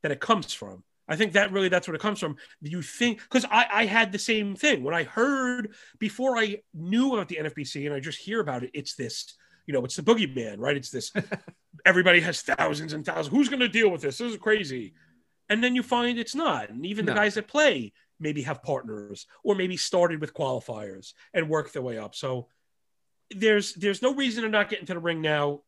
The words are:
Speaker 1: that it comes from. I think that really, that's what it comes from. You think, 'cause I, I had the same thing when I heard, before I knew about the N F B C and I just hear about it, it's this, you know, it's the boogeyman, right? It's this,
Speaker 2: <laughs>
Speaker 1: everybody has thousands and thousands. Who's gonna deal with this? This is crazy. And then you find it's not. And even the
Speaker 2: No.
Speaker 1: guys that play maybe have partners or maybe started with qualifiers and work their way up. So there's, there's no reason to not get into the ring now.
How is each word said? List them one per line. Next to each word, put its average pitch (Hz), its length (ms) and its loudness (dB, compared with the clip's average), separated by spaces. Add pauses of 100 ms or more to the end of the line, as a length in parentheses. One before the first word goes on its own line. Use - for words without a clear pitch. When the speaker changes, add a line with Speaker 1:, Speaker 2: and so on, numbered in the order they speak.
Speaker 1:
that 151 100 0
it 131 80 -2
comes 208 340 0
from. 98 300 -14 (240)
I 156 80 -2
think 190 180 0
that 202 180 6
really, 190 180 2
that's 180 180 2
what 160 80 -6
it 156 60 -6
comes - 180 -2
from. 151 180 -4 (240)
You 160 200 -6
think, - 460 0
'cause - 240 4
I, 233 200 6
I 220 140 2
had 214 260 2
the 196 80 -4
same 208 360 -2
thing 233 280 2
when 151 120 0
I 165 80 0
heard, 247 720 0 (240)
before 240 380 0
I 208 240 0 (120)
knew 220 400 2
about 196 140 -2
the 160 100 -8
N 156 80 -4
F 147 100 -6
B 147 100 -8
C 143 200 -8
and 147 100 -4
I 135 40 -4
just 147 200 -8
hear 220 200 -4
about 135 240 -2
it, 127 100 -10
it's - 220 -8
this, - 380 -8 (320)
you 147 80 -6
know, 127 120 2
it's - 100 -8
the 165 80 -8
boogeyman, 131 560 2
right? 139 180 0
It's 131 140 -10
this, 123 200 -8 (360)
Speaker 2:
<laughs> - 380 -12
Speaker 1:
everybody 180 360 6
has 165 200 -4
thousands 156 520 -2
and 156 120 -6
thousands. 160 300 -4
Who's 269 140 4
gonna 254 180 0
deal 208 220 4
with 170 120 -2
this? 139 180 -4
This 240 120 -4
is 208 60 -8
crazy. 139 560 -2 (560)
And 214 120 2
then 247 140 2
you 254 80 2
find 240 340 0
it's 233 180 -6
not. 156 340 -2
And 123 160 -10
even 208 200 -2
the - 80 2
Speaker 2:
No. 214 60 2
Speaker 1:
guys 208 160 2
that 208 140 -6
play 202 420 4 (260)
maybe 151 260 -4
have 131 200 -6
partners 107 640 -6 (160)
or 202 120 4
maybe 185 200 -2
started 170 460 2
with 151 120 -6
qualifiers 110 800 -6 (200)
and 165 160 0
work 156 240 0
their 139 80 -6
way 123 160 -4
up. 104 180 -10
So 127 320 -6 (840)
there's, 208 440 2
there's 196 280 -2
no 262 140 2
reason 247 280 0
to 220 60 -2
not 208 200 2
get 202 100 -4
into 175 140 -8
the 175 60 -4
ring 165 200 -2
now. 147 480 0